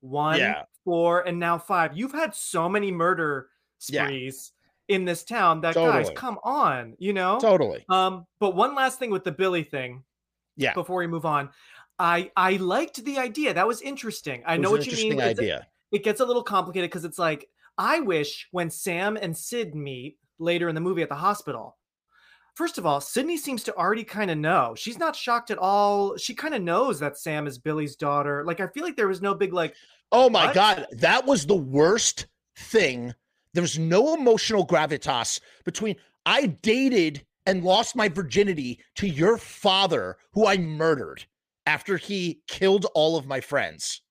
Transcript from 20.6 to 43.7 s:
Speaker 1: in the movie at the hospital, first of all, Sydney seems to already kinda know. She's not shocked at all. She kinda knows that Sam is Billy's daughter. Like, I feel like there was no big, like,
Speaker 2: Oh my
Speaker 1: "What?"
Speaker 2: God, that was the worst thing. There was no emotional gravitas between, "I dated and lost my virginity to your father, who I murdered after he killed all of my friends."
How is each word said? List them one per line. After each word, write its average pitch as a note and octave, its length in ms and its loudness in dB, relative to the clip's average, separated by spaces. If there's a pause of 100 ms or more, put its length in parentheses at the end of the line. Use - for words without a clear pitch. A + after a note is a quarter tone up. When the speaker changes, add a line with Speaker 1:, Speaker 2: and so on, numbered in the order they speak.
Speaker 1:
in D#3+ 40 -2
the D#3+ 60 -4
movie E3+ 220 0
at D3+ 80 -4
the C#3 60 -6
hospital, D3 600 -4 (840)
first E4+ 200 -4
of F#3 80 -2
all, C#3+ 140 2
Sydney D4+ 380 -4
seems C4+ 260 -6
to G#3+ 120 -8
already G3+ 280 0
kinda F#3+ 320 -4
know. D3+ 400 2
She's A3+ 220 -10
not D#4+ 180 -2
shocked A#3+ 340 -2
at G#3 80 -4
all. G3+ 600 2
She - 160 -8
kinda C#4+ 240 -4
knows F#3 420 0
that C#3+ 180 -6
Sam D3+ 280 -6
is C3+ 120 -10
Billy's D3+ 380 -4
daughter. C#3+ 480 -2
Like, E3+ 160 -4
I F#3+ 80 -4
feel D4 160 -8
like F4 120 -6
there G#3+ 120 2
was F3+ 140 -4
no G3 120 0
big, F3 200 -2
like, F3+ 220 -2 (360)
Speaker 2:
Oh B3 180 8
my F3+ 160 4
Speaker 1:
"What?" C#3+ 80 0
Speaker 2:
God, F#3+ 380 4
that E3+ 340 2
was A3+ 200 2
the G3 100 4
worst D3+ 720 2 (300)
thing. B2+ 580 0 (380)
There F3 100 2
was D#3 160 -2
no F#3 360 4
emotional A3 520 4
gravitas D3 720 0 (240)
between, G3 320 -4 (280)
"I C4 220 4
dated G#3+ 800 2 (200)
and F#3 180 0
lost G3 320 2
my G#3+ 120 2
virginity D#3+ 720 0 (140)
to G#3 100 -2
your F3 320 4
father, E3+ 800 0 (160)
who G#3+ 140 4
I G3+ 120 6
murdered D#3 680 -2 (400)
after D#3 320 0
he F3+ 480 -4
killed G3 480 2
all D#3+ 220 4
of C3+ 100 -4
my C3+ 140 -4
friends." - 600 -4 (100)